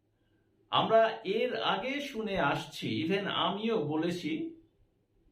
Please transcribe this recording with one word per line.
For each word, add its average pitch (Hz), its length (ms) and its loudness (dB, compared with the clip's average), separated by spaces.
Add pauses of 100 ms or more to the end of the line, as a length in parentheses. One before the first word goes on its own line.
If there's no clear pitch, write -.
(680)
আমরা 220 540 4
এর 226 320 0
আগে 240 460 -2
শুনে 220 380 -4
আসছি, 143 640 -2
even 190 240 0
আমিও 196 580 0
বলেছি 156 680 -2 (760)